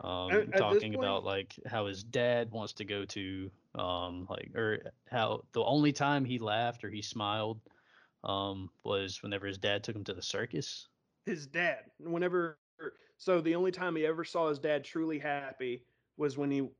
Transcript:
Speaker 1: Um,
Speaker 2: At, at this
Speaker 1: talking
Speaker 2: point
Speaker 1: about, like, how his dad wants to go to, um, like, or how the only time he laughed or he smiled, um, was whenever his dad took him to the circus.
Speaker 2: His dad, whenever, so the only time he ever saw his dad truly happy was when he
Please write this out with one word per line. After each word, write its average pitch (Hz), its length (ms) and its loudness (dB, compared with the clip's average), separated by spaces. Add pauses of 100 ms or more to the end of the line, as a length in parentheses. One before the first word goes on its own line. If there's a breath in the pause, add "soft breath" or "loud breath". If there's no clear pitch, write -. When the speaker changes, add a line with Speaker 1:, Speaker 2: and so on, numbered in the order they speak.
Speaker 1:
Um, 90 320 -2
Speaker 2:
At, 208 200 2
at 117 160 4
this 104 140 6
Speaker 1:
talking 107 100 -2
Speaker 2:
point - 100 -2
Speaker 1:
about, 98 200 2
like, 98 420 -4
how 107 220 -2
his 98 160 -6
dad 120 480 2
wants 107 220 -6
to 107 120 -8
go 101 200 -2
to, 95 460 -6 (240)
um, 90 540 -4
like, - 260 -8
or 110 380 -2 (160)
how 110 440 0
the 113 100 4
only 147 300 6
time 143 320 4
he 123 140 0
laughed 113 440 0
or 104 80 -6
he 101 100 -6
smiled, 110 600 -2 (600 soft breath)
um, 98 480 -2 (120)
was 98 400 -2
whenever 101 240 -4
his 98 120 -4
dad 104 240 0
took 110 120 -6
him 104 100 -6
to 101 80 -4
the 90 100 -10
circus. - 680 -4 (360)
Speaker 2:
His 160 220 -4
dad, 143 520 0
whenever, 170 600 0 (580 soft breath)
so 180 240 4
the 165 140 4
only 185 160 4
time 180 240 0
he 156 100 2
ever 160 180 2
saw 165 260 2
his 143 100 0
dad 147 240 2
truly 160 360 -2
happy 135 640 -4 (320)
was 143 200 0
when 143 140 2
he 139 180 2 (100)